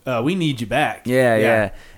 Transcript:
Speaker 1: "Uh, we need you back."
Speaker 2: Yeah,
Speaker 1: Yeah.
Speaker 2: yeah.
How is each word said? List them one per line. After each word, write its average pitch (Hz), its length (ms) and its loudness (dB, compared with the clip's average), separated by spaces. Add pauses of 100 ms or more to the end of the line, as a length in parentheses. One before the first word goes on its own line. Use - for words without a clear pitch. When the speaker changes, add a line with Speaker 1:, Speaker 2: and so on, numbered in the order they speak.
Speaker 1:
"Uh, 123 200 -2
we 175 100 0
need 151 240 -2
you 113 80 -6
back." 120 380 -4
Speaker 2:
Yeah, 123 320 2
Speaker 1:
Yeah. 110 40 2
Speaker 2:
yeah. 110 280 2 (280)